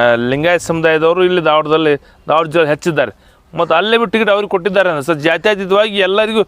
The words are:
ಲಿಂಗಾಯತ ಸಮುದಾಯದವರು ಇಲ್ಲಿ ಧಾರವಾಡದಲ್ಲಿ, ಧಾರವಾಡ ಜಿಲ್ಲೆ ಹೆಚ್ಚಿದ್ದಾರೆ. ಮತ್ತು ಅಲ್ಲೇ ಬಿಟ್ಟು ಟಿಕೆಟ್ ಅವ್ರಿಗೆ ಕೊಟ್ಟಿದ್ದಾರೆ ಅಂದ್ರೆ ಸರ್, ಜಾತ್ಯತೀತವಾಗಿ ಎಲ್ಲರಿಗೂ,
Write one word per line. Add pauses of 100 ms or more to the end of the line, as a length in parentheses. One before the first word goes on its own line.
(160)
ಲಿಂಗಾಯತ
ಸಮುದಾಯದವರು
ಇಲ್ಲಿ
ಧಾರವಾಡದಲ್ಲಿ,
ಧಾರವಾಡ
ಜಿಲ್ಲೆ
ಹೆಚ್ಚಿದ್ದಾರೆ. (460)
ಮತ್ತು
ಅಲ್ಲೇ
ಬಿಟ್ಟು
ಟಿಕೆಟ್
ಅವ್ರಿಗೆ
ಕೊಟ್ಟಿದ್ದಾರೆ
ಅಂದ್ರೆ
ಸರ್,
ಜಾತ್ಯತೀತವಾಗಿ
ಎಲ್ಲರಿಗೂ,